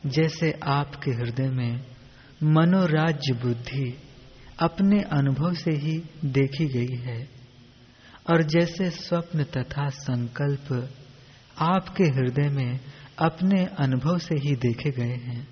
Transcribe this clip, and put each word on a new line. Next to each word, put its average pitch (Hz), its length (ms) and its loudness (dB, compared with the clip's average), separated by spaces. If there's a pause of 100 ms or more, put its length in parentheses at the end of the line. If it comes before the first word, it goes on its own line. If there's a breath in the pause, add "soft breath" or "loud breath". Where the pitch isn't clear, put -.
जैसे 156 460 0 (120)
आपके 143 480 0
हृदय 120 380 -2
में 127 360 -2 (580 loud breath)
मनोराज्य 160 880 4
बुद्धि 120 600 -2 (680 loud breath)
अपने 196 420 4 (100)
अनुभव 139 420 2
से 165 180 -2
ही 156 260 -2 (280)
देखी 139 400 0
गई 127 320 -2
है 120 320 -8 (1000 loud breath)
और 165 140 6
जैसे 170 460 0
स्वप्न 165 540 -2
तथा 139 460 -4
संकल्प 135 800 -4 (880 loud breath)
आपके 185 440 2
हृदय 135 460 2
में 131 300 -2 (400 loud breath)
अपने 180 440 2 (160)
अनुभव 139 380 2
से 170 180 -2
ही 143 200 0
देखे 123 360 0
गए 123 240 -2
हैं 120 360 -8